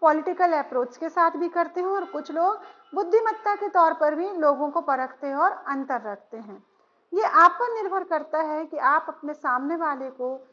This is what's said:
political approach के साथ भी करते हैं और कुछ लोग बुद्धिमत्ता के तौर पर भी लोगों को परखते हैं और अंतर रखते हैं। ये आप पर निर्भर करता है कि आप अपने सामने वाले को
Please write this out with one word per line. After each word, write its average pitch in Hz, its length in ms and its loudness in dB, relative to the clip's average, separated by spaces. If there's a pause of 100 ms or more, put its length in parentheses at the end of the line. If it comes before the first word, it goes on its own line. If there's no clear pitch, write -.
political 339 520 2
approach 254 440 -2
के 320 120 -6
साथ 330 220 4
भी 339 180 -4
करते 349 320 -2
हैं 359 80 -2
और 392 160 -2
कुछ 294 260 -10
लोग 359 300 0 (340)
बुद्धिमत्ता 415 600 0
के 415 140 -4
तौर 330 260 4
पर 302 200 0
भी 359 180 -4
लोगों 294 380 2
को 330 100 -2
परखते 262 460 -4
हैं 277 80 -6
और 330 160 2
अंतर 269 520 -6
रखते 208 340 -12
हैं। 208 260 -18 (520)
ये 415 80 2
आप 415 280 8
पर 480 240 -2
निर्भर 381 300 -4
करता 311 340 -4
है 311 280 -2
कि 311 120 -10
आप 294 300 2
अपने 294 260 -10
सामने 277 420 -2
वाले 277 340 -4
को 262 260 -6 (160)